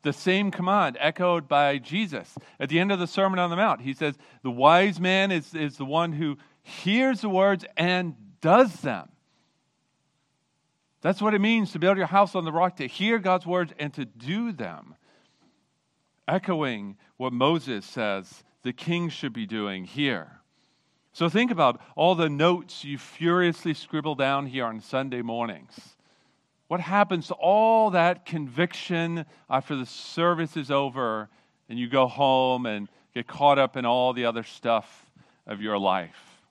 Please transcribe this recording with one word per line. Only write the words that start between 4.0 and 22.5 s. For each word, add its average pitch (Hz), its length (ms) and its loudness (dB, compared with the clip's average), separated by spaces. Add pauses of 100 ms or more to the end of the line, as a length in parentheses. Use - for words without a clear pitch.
"The 127 100 -6
wise 160 480 6
man 190 320 2
is, 165 220 -4
is 147 240 -4
the 139 80 -6
one 165 280 -2
who 147 240 -4 (260)
hears 240 580 0
the 214 80 -4
words 190 360 2 (100)
and 175 400 0 (240)
does 202 420 6
them." 104 280 -6 (1900)
That's 196 200 0
what 214 140 2
it 196 60 2
means 220 320 2
to 160 60 -6
build 190 180 4
your 180 100 -2
house 196 260 2
on 175 120 -4
the 156 80 -6
rock, 180 240 0
to 135 100 -6
hear 220 320 0
God's 185 260 0
words 175 320 -2
and 147 180 -8
to 139 100 -6
do 175 460 -6
them. 87 440 -12 (1300)
Echoing 139 680 -2 (220)
what 127 160 -6
Moses 131 520 0
says 101 580 -6 (200)
the 127 100 -6
king 170 360 -4
should 135 240 -8
be 110 120 -6
doing 101 380 -6
here. 113 560 -4 (720)
So 170 160 -2
think 233 240 2
about 143 300 2 (140)
all 170 200 4
the 160 140 0
notes 160 560 0